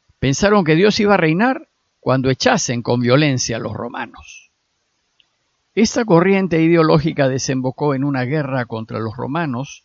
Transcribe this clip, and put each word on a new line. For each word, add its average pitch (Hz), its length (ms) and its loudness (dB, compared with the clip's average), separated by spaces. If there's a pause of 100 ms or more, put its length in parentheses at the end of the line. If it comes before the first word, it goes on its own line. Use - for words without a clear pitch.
(200)
Pensaron 196 440 2
que 151 120 4
Dios 208 240 2
iba 202 140 2
a 190 40 4
reinar 180 500 0 (320)
cuando 131 300 0
echasen 131 520 0
con 120 200 -2
violencia 123 560 0
a - 20 -6
los 110 140 -8
romanos. - 760 -12 (1300)
Esta 147 300 0
corriente 180 560 2
ideológica 160 680 2
desembocó 131 640 -4
en 131 100 -4
una 135 200 -2
guerra 131 420 -4
contra 113 340 -10
los 110 160 -6
romanos 131 680 -8